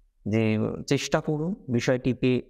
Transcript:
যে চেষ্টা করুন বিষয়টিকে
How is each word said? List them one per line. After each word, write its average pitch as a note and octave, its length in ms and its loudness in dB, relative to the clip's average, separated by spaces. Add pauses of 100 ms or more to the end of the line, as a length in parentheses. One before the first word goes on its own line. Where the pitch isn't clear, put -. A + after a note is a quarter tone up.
(260)
যে G#2+ 320 2 (280)
চেষ্টা C#3+ 340 0
করুন D#3 340 -4 (140)
বিষয়টিকে B2+ 800 0